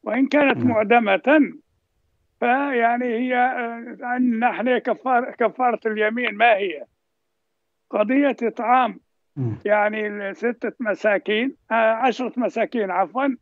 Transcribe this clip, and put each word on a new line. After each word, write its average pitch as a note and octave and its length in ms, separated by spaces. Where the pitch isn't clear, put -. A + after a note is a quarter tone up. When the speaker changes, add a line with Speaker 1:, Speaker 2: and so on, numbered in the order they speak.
Speaker 1:
وإن C4 240
كانت C#4 300
Speaker 2:
نعم. B3+ 120
Speaker 1:
معدمة، A3+ 840
فيعني A#3+ 640
هي، B3 320
آه، A#3+ 640
عن B3 380
نحن A#3+ 400
كفار-، B3 520
كفارة A#3 560
اليمين G#3+ 480
ما A3+ 220
هي؟ E3 280
قضية B3+ 520
إطعام، A3+ 580
Speaker 2:
مم. B2 280
Speaker 1:
يعني G#3 680
ستة A#3 460
مساكين، G#3+ 760
آه، A3 40
عشرة A3+ 640
مساكين G#3+ 540
عفوًا A3 520